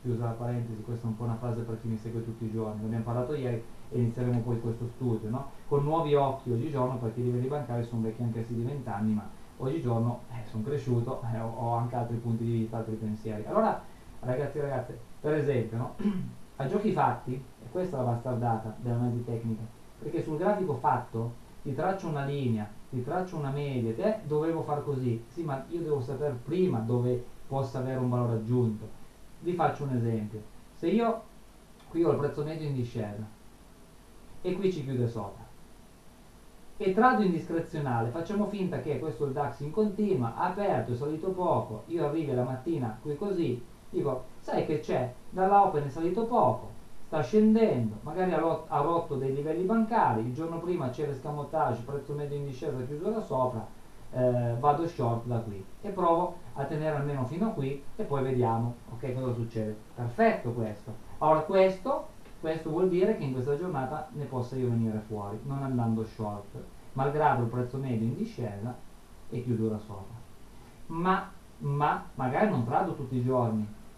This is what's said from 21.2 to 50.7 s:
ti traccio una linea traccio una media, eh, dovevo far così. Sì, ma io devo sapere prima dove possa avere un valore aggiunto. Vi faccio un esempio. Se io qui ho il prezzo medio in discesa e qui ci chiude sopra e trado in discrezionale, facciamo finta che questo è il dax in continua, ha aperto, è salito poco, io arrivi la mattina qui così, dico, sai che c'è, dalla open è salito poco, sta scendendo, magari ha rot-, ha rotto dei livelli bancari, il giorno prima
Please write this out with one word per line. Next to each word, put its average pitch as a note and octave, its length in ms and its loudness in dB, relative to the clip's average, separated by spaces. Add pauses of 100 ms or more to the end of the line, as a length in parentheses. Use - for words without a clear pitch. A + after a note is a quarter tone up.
ti C3 120 -4
traccio F3+ 340 0
una D3 160 -2
linea B2 420 0 (360)
traccio F3 340 -2
una C#3+ 140 -2
media, C3 460 0
eh, G#3+ 300 2
dovevo D#3 360 2
far D3 220 -2
così. B2+ 440 -2
Sì, E3+ 140 -6
ma C3+ 260 -4
io E3+ 120 -4
devo D3 200 0
sapere B2+ 340 -2
prima E3 440 2
dove B2 460 2 (220)
possa C3+ 320 -2
avere B2+ 200 -2
un B2 100 2
valore A#2+ 260 2
aggiunto. A2 540 2 (520)
Vi F3 120 -2
faccio D#3 320 2
un C3+ 100 0
esempio. A2 480 0 (320)
Se E3 140 -2
io A3+ 340 4 (640)
qui E3 160 2
ho D#3 60 6
il C3+ 80 4
prezzo C#3+ 260 0
medio D#3 220 -4
in C#3 80 -2
discesa G#2+ 520 -4 (1160)
e F#3 120 0
qui F#3 180 2
ci D3+ 120 -4
chiude A#2+ 240 0
sopra G#2 360 -8 (1300)
e G3 140 4
trado A3 300 8
in F#3 80 6
discrezionale, C#3+ 800 0
facciamo G3+ 360 0
finta F3+ 340 -2
che C#3+ 180 -2
questo D3 260 -2
è C#3 40 2
il B2+ 40 -2
dax - 280 -2
in D3 100 -4
continua, F#3+ 640 2
ha F3 140 2
aperto, F3+ 440 0
è - 20 0
salito D#3 360 -2
poco, D#3+ 560 0
io E3 200 0
arrivi C#3+ 280 0
la B2 100 4
mattina B2+ 560 -2
qui D3 160 -4
così, E3+ 460 0 (260)
dico, C#3 360 0 (160)
sai - 260 0
che D3+ 140 0
c'è, B2 300 0 (200)
dalla G3 340 8
open C#3+ 220 2
è - 20 -2
salito F3+ 380 0
poco, A3 440 4 (360)
sta D#3 160 0
scendendo, G#3+ 800 6
magari F3 300 0
ha D#3 60 4
rot-, D#3+ 300 2
ha D3 120 2
rotto E3+ 340 2
dei C3+ 180 0
livelli D#3+ 300 0
bancari, G#3+ 600 4
il B2 120 -2
giorno E3 240 -4
prima E3+ 320 0